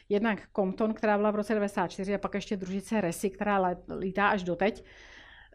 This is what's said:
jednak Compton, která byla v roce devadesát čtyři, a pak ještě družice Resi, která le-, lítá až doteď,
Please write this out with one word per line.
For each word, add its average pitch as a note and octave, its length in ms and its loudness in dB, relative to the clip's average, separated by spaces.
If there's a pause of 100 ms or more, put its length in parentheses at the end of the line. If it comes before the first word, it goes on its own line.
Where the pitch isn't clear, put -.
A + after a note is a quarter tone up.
jednak G3+ 480 0
Compton, G#3 380 2
která G#3+ 220 4
byla G#3 140 4
v G3+ 40 0
roce G#3+ 200 0
devadesát G3+ 340 0
čtyři, G3 260 -4
a G3 40 -2
pak G3 160 -4
ještě G3+ 220 -4
družice F#3+ 440 -2
Resi, F#3 300 -2
která G3+ 280 0
le-, F3+ 180 2 (220)
lítá G3 300 0
až G#3 140 2
doteď, F3+ 420 0 (720)